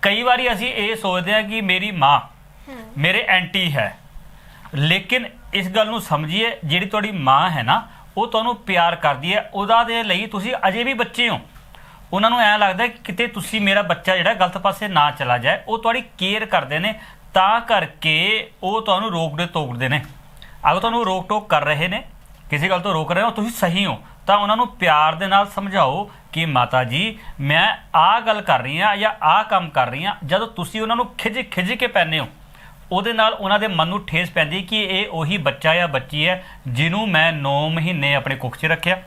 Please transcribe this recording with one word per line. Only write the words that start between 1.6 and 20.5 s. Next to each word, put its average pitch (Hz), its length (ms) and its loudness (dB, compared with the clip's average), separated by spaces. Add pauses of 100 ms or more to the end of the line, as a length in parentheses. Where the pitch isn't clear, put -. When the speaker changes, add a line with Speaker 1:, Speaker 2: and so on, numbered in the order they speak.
Speaker 1:
ਮੇਰੀ 190 300 0
ਮਾਂ 143 280 4
Speaker 2:
ਹੂੰ। - 560 -16 (220)
Speaker 1:
ਮੇਰੇ 185 300 2
ਐਂਟੀ 180 480 0
ਹੈ, 107 220 -2 (760)
ਲੇਕਿਨ 185 520 -2 (280)
ਇਸ 185 160 -4
ਗੱਲ 214 180 2
ਨੂੰ 220 140 -6
ਸਮਝੀਏ, 165 640 -2
ਜਿਹੜੀ 175 200 0
ਤੁਹਾਡੀ 208 260 -4
ਮਾਂ 147 380 2
ਹੈ 147 140 -2
ਨਾ, 180 240 0 (300)
ਉਹ 220 100 0
ਤੁਹਾਨੂੰ 226 280 0
ਪਿਆਰ 170 400 0
ਕਰਦੀ 156 400 0
ਹੈ, - 180 -2
ਉਹਦਾ 214 300 2
ਦੇ 226 200 -2
ਲਈ 202 220 -2
ਤੁਸੀਂ 220 300 -6 (120)
ਅਜੇ 214 160 0
ਵੀ 269 100 -2
ਬੱਚੇ 240 360 -2
ਹੋ। 165 100 -2 (760)
ਉਹਨਾਂ 208 160 2
ਨੂੰ 240 120 2
ਐਂ 208 160 4
ਲੱਗਦਾ 208 300 2
ਕਿ 233 160 -8
ਕਿਤੇ 233 240 -2
ਤੁਸੀਂ 220 340 -4
ਮੇਰਾ 202 200 4
ਬੱਚਾ 185 340 0
ਜਿਹੜਾ 185 180 2
ਗਲਤ 185 240 0
ਪਾਸੇ 196 300 -2
ਨਾ 147 240 4
ਚਲਾ 123 260 0
ਜਾਏ, 147 300 0
ਉਹ 220 100 -2
ਤੁਹਾਡੀ 233 260 0 (140)
ਕੇਅਰ 208 280 -2
ਕਰਦੇ 156 340 -2
ਨੇ, 214 160 -4 (380)
ਤਾਂ 202 280 4
ਕਰਕੇ 190 920 0 (120)
ਉਹ 214 180 0
ਤੁਹਾਨੂੰ 214 300 0
ਰੋਕਦੇ 165 340 -2
ਟੋਕਦੇ 131 440 -4
ਨੇ। 147 140 0 (680)